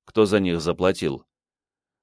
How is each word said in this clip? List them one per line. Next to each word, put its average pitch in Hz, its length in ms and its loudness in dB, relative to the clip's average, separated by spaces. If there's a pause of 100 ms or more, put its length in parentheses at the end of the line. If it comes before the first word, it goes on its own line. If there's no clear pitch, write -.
кто 110 200 2
за 101 160 2
них 87 200 -2
заплатил. 82 640 -2 (800)